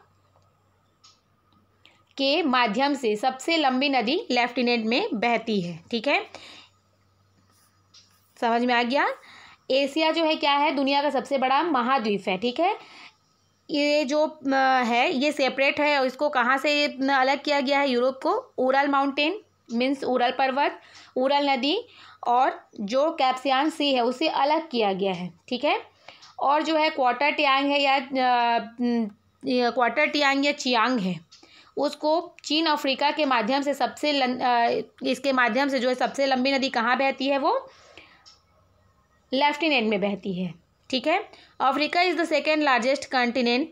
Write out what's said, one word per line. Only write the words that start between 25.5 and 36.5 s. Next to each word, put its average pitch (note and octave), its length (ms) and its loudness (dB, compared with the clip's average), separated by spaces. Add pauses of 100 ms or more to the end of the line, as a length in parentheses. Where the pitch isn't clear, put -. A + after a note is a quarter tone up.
है। E4+ 320 -2 (420)
और D4 240 2
जो D#4 140 0
है D#4 140 2
क्वार्टर C#4 400 0
टयांग C#4+ 400 2
है C#4+ 100 2
या, C4+ 160 2
अ, B3 840 0
न-, A#3 300 0 (340)
ये B3 260 0
क्वार्टर B3 360 2
टयांग C#4 400 2
या C#4+ 60 2
चियांग B3 480 0
है, F3+ 200 -4 (560)
उसको D4+ 680 -2
चीन D#4 220 0
अफ्रीका D4 440 0
के D4+ 140 -2
माध्यम C4 380 0
से C#4 120 0
सबसे C#4 380 -2
लं-, B3+ 300 0
अ, A#3+ 280 2 (320)
इसके C4 300 -2
माध्यम B3+ 360 2
से C4+ 100 -2
जो A#3+ 100 0
है B3+ 60 0
सबसे C4 320 -2
लंबी C4 260 0